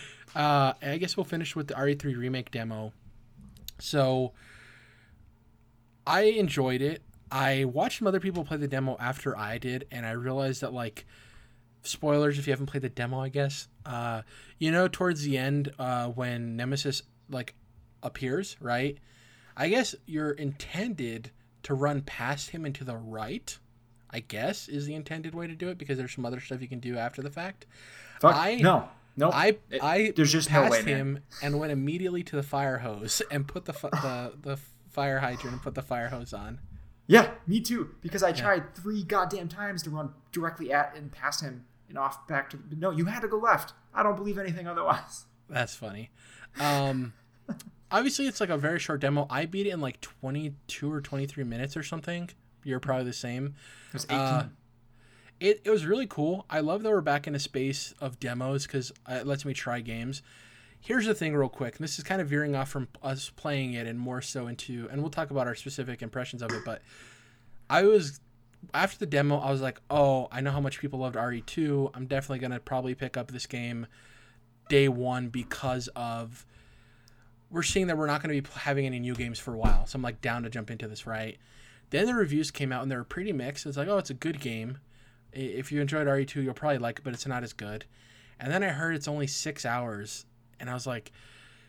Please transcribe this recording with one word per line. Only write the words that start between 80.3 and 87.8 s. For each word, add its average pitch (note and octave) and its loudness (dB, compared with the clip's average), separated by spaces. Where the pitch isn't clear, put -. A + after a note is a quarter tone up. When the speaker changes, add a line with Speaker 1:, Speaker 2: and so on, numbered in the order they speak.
Speaker 1:
to A#2 -6
jump A2+ -6
into A2+ -8
this, G#2 -12
right?" A2 -6
Then F3 2
the B3 2
reviews D3+ 2
came C3+ -2
out, B2+ -2
and C3+ -2
they C3 0
were A#2+ -6
pretty G3 -6
mixed. C3+ -4
It's C#3 -6
like, D3 -2
"Oh, G3+ 2
it's - -2
a C3+ -6
good D#3 -4
game. A#2 -6
I, C3+ -6
if C3 -6
you D3 2
enjoyed C#3+ 2
R C#3 4
E C3+ 2
two, C#3 -4
you'll C3 -2
probably D3 0
like A#2 -4
it, - -12
but C3 -6
it's - -8
not B2 -2
as B2 -10
good." G#2+ -10